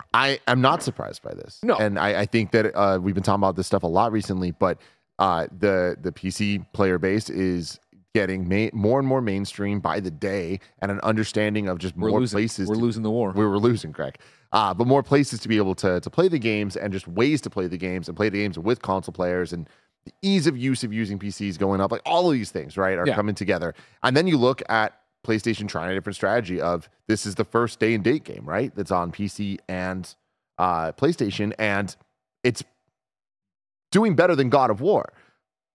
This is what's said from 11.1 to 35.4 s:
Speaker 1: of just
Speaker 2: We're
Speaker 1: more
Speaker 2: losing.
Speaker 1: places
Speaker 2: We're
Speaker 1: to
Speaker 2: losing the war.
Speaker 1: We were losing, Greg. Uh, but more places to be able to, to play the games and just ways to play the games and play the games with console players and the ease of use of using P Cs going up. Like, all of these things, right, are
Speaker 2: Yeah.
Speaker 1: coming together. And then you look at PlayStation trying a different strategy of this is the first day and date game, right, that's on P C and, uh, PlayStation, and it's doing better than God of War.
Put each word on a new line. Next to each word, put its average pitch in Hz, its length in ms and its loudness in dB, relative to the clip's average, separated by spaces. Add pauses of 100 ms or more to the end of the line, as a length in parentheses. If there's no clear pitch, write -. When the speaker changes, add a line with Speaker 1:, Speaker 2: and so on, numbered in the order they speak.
Speaker 1:
of 90 100 -4
just 87 180 -8
Speaker 2:
We're 95 140 -2
Speaker 1:
more 107 100 4
Speaker 2:
losing. 117 160 -2
Speaker 1:
places 104 320 -2
Speaker 2:
We're 107 60 0
Speaker 1:
to 110 60 0
Speaker 2:
losing 113 220 0
the 107 80 -2
war. 110 220 -2
Speaker 1:
We 104 140 2
were 101 120 2
losing, 107 340 0
Greg. 71 240 -8 (360)
Uh, 98 220 4
but 110 120 0
more 135 160 4
places 143 380 2
to - 80 -8
be 110 100 2
able 95 180 2
to, 90 240 0
to - 100 -8
play 185 180 2
the 165 100 0
games 104 380 -2
and 101 160 -6
just 92 160 -8
ways 120 340 2
to 98 80 -10
play 92 180 -4
the 87 100 -8
games 90 300 -6
and 85 80 -10
play 104 140 2
the 98 80 -2
games 98 200 -4
with 107 240 -2
console 95 300 -4
players 90 400 -2
and 85 160 -10 (360)
the - 160 -20
ease 196 260 2
of 143 120 0
use 131 260 -2
of 107 80 -6
using 104 260 -4
P 101 120 -8
Cs 98 260 -6
going 95 240 2
up. 98 120 0
Like, 110 120 -4
all 135 220 4
of 170 60 4
these 117 180 -2
things, 78 260 -8
right, 95 220 2
are 87 80 0
Speaker 2:
Yeah. 123 80 2
Speaker 1:
coming 104 220 0
together. 87 380 -2 (280)
And 127 140 4
then 170 100 4
you 170 100 4
look 127 320 4
at 110 300 0 (260)
PlayStation 107 440 -2
trying 87 220 -4
a 95 40 -2
different 95 220 -6
strategy 98 440 0
of 85 280 -2 (180)
this 110 180 0
is 101 120 -6
the 110 80 0
first 117 340 0
day 113 160 2
and 107 80 0
date 135 220 0
game, - 200 -14
right, 98 300 -4
that's 98 160 -6
on 87 220 0
P 104 160 -6
C 98 300 -8 (100)
and, 92 440 -6 (460)
uh, 82 340 0
PlayStation, 110 640 0
and 101 360 -2 (480)
it's 123 220 0 (1300)
doing 208 260 4
better 175 180 6
than 135 160 2
God 131 200 6
of 101 100 -2
War. 160 320 0 (640)